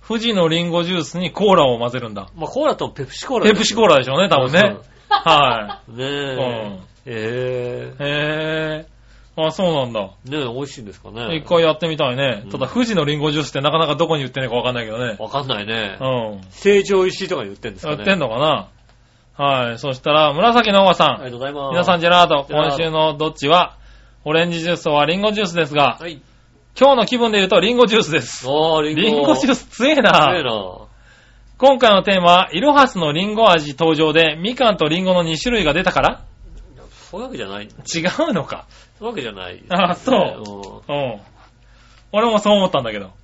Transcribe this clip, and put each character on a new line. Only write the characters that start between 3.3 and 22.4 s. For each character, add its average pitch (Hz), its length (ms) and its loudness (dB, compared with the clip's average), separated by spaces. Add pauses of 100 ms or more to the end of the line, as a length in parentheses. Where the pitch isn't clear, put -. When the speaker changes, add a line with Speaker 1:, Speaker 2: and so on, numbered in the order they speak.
Speaker 2:
ー 214 40 0
ラ 185 40 0
で 214 60 4
す - 20 4
よ。 208 40 4
Speaker 1:
ペ 185 40 -4
プ 220 60 0
シ - 100 -4
コ 226 80 2
ー 208 40 6
ラ 151 100 6
で 127 80 2
し 131 40 -8
ょ 135 60 -4
う 165 60 2
ね、 196 80 0
多 147 100 4
分 131 140 0
ね。 175 60 4
Speaker 2:
そ 208 80 6
う - 20 0
そ 208 80 -8
う。 - 40 -20 (280)
Speaker 1:
は 135 800 2
い。 113 80 -18
Speaker 2:
ね 127 80 -8
え。 - 20 -6
Speaker 1:
う - 20 -6
ん。 127 640 -6
Speaker 2:
へ 92 80 -16 (240)
え。 123 960 -8
Speaker 1:
へ 156 840 -4
え。 - 0 - (540)
あ、 160 120 0
そ 180 180 -2
う 160 40 0
な 135 120 -2
ん 117 80 -12
だ。 107 80 -4
Speaker 2:
ね 95 80 -8 (220)
え、 - 0 - (200)
美 131 100 -8
味 143 60 -8
し - 120 -18
い - 20 -16
ん 107 40 -16
で 95 80 -16
す - 80 -20
か 101 100 -18
ね。 117 240 -6
Speaker 1:
一 151 80 -8
回 170 180 2
や 156 120 4
っ 151 40 -4
て 170 100 -4
み 156 100 -4
た 139 140 0
い 120 40 -4
ね。 127 300 -2
Speaker 2:
う - 20 -16
ん。 - 40 -16
Speaker 1:
た 135 60 -8
だ、 131 100 -2
富 240 180 0
士 226 100 -4
の 151 100 2
リ 147 120 -2
ン - 20 -6
ゴ 147 120 0
ジ 147 60 -2
ュ 156 40 -2
ー - 20 -4
ス 127 60 -8
っ - 20 -16
て 139 100 -4
な 147 80 2
か 160 80 0
な 160 80 2
か 147 100 -2
ど 160 120 0
こ 156 100 0
に 139 60 -6
売 127 40 -8
っ - 20 -10
て 135 100 -8
ん 131 60 -4
の 117 40 -6
か 117 60 -4
わ 120 80 0
か 123 80 -2
ん 123 40 -6
な 120 60 -4
い 113 40 -8
け 110 60 -10
ど 110 60 -8
ね。 117 220 -6
Speaker 2:
わ 110 100 -10
か 139 140 -4
ん 127 40 -10
な 110 140 -4
い 101 60 -8
ね。 107 320 -6
Speaker 1:
う 120 380 -4
ん。 95 120 -16
Speaker 2:
成 196 340 0
城 190 220 0
石 185 200 -4
井 - 20 -12
と 180 80 -4
か 127 80 -6
に 98 60 -10
売 98 40 -14
っ - 40 -18
て 120 120 -10
ん 98 40 -12
で - 60 -20
す - 60 -14
か 151 60 -4
ね。 147 80 -4
Speaker 1:
売 - 20 -10
っ - 40 -8
て 196 100 2
ん 180 40 -4
の 131 100 -2
か 113 100 -4
な。 139 300 0 (680)
は 131 380 0
い。 117 40 -10
そ 135 160 -6
し 127 60 -10
た 151 120 -2
ら、 151 220 4
紫 220 380 2
の 196 120 6
お - 20 6
ば 180 100 6
さ 165 100 4
ん。 - 40 4
Speaker 2:
あ - 80 2
り 135 80 -12
が 123 60 -8
と 120 40 -12
う 120 40 -10
ご 131 60 -6
ざ 139 60 -6
い - 20 -12
ま 139 140 -8
す。 135 40 -6
Speaker 1:
皆 175 120 0
さ 180 140 2
ん、 - 20 -2
ジ 165 80 0
ェ - 20 4
ラ 175 160 8
ー - 20 -6
ト。 147 200 0